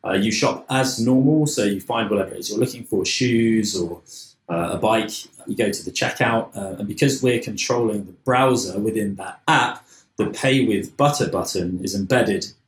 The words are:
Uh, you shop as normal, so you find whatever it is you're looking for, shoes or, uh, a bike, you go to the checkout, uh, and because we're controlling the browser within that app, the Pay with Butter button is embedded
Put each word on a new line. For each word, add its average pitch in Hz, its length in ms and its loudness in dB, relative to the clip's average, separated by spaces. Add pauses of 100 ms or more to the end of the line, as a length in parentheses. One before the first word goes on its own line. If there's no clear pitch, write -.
Uh, 92 80 -2
you 101 180 2
shop - 380 0
as 131 320 0
normal, 135 460 4
so 123 180 0
you 98 160 0
find 110 300 -2
whatever 101 240 -2
it - 60 -12
is - 100 -8
you're 104 80 -4
looking 127 260 -2
for, 98 220 -2
shoes 113 680 2
or, 87 280 -4 (480)
uh, 85 220 -2
a - 60 -4
bike, - 320 2 (360)
you - 100 -6
go 107 140 2
to - 140 -8
the - 60 -6
checkout, 117 680 -2
uh, 98 220 -8
and 104 80 -6
because 131 360 0
we're 123 180 2
controlling 110 640 -2
the 87 80 -16
browser 123 680 2
within 107 360 -2
that - 340 -12
app, 139 340 2 (360)
the - 80 2
Pay 131 400 2
with 101 300 -2
Butter 139 320 2
button 90 540 -2
is 92 120 -6
embedded 98 520 2 (220)